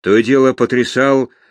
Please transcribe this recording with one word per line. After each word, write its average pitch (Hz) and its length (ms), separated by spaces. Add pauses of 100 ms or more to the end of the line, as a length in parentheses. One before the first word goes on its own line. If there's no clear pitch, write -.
то 98 160
и 113 60
дело 131 300
потрясал 127 760 (200)